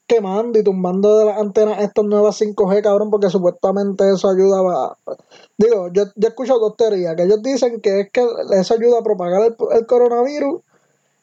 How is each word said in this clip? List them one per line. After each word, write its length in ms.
quemando 520
y 40
tumbando 540
de 80
las 160
antenas 400
estas 240
nuevas 320
cinco 300
G, 140
cabrón? 300
Porque 180
supuestamente 800
eso 200
ayuda 320
a... 360
Digo, 340
yo, 140
yo 120
he 20
escuchado 300
dos 180
teorías, 400
que 60
ellos 200
dicen 380
que 200
es 120
que 120
eso 220
ayuda 240
a 40
propagar 380
el, 140
el 160
coronavirus, 760